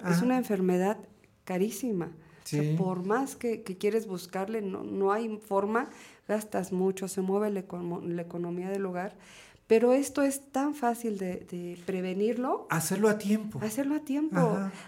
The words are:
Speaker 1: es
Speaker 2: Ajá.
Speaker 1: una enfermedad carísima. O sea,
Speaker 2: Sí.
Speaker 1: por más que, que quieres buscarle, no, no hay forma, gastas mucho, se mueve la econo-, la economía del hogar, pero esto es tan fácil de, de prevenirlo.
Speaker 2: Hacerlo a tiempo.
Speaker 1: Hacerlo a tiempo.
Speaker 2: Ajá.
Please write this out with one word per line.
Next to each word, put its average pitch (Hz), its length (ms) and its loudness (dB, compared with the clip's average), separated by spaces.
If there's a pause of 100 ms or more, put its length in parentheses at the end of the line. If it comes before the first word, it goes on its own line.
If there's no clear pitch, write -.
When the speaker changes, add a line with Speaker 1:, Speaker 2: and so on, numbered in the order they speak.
Speaker 1:
es 175 120 4
Speaker 2:
Ajá. 240 80 2
Speaker 1:
una 254 120 4
enfermedad 190 600 2 (480)
carísima. 185 600 -2 (360)
O - 40 -14
sea, 147 160 0
Speaker 2:
Sí. 151 140 2
Speaker 1:
por 185 280 0
más 262 300 0
que, 226 260 -2
que 185 160 -8
quieres 214 300 0
buscarle, 190 540 -4
no, 196 220 -4
no 196 280 0
hay 214 260 0
forma, 214 520 0 (380)
gastas 202 440 -2
mucho, 190 360 0
se 190 140 -4
mueve 202 300 2
la 190 100 -2
econo-, 175 400 -6
la 170 220 -4
economía 175 460 -6
del 196 160 -2
hogar, 180 300 -6 (520)
pero 233 260 8
esto 277 300 2
es 277 280 0
tan 285 240 0
fácil 233 420 -2
de, 185 320 -4
de 175 360 -8
prevenirlo. 202 840 0
Speaker 2:
Hacerlo 196 400 2
a 208 80 4
tiempo. 208 440 0
Speaker 1:
Hacerlo 277 340 -2
a 302 40 0
tiempo. 302 400 -2
Speaker 2:
Ajá. 196 320 2 (160)